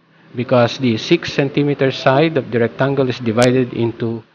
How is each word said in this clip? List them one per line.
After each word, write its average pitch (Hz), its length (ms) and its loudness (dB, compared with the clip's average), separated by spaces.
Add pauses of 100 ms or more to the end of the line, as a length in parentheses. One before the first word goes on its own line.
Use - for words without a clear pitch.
(340)
because 120 440 2
the 120 180 0
six - 380 -2
centimeter 143 580 0
side 147 460 2
of 117 120 -6
the 120 80 -2
rectangle 131 520 0
is 123 100 -8
divided 123 540 0
into 117 500 -4 (100)